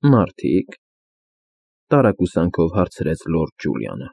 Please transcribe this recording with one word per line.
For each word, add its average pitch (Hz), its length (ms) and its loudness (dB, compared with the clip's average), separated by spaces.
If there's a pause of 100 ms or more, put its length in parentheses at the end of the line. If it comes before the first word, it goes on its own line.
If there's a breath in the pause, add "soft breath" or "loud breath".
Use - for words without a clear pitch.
"Մարդիկ", 110 760 0 (1120)
տարակուսանքով 87 800 2
հարցրեց 85 520 -2
լորդ 80 340 -2
Ջուլիանը։ 55 540 -8